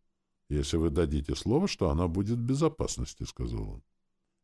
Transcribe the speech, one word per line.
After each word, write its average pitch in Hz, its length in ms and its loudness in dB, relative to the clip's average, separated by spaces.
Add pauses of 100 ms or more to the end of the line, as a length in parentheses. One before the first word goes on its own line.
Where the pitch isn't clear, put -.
(500)
"Если 73 280 0
вы 80 120 4
дадите 71 460 0
слово, 147 320 2
что 85 240 0
она 85 160 2
будет 101 320 0
в - 20 -2
безопасности", 135 840 -2
сказал 58 440 -6
он. - 140 -12 (600)